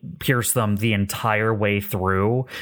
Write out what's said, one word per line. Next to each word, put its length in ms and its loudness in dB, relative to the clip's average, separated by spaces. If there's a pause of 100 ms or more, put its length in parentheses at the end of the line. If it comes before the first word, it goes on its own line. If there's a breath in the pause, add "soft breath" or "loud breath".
(200)
pierce 340 0
them 220 2
the 180 2
entire 600 0
way 280 0
through, 640 0 (160 loud breath)